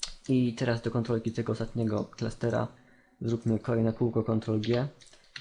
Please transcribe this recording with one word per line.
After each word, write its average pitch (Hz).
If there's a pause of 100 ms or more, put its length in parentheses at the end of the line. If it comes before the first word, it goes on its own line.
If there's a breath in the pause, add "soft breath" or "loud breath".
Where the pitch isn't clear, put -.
(300)
I 123
teraz 117
do 117
kontrolki 117
tego 117
ostatniego 110
klastera 117 (540 soft breath)
zróbmy 117
kolejne 113
kółko, 113
Ctrl 110
G. 120 (540 loud breath)